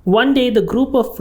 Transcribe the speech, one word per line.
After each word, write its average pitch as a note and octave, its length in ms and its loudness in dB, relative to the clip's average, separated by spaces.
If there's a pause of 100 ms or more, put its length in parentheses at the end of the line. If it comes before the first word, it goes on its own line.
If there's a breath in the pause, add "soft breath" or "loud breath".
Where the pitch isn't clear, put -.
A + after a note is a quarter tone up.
one A3+ 200 2
day C4 200 2
the G#3+ 160 0
group C4 240 -2
of A#3 160 0 (160)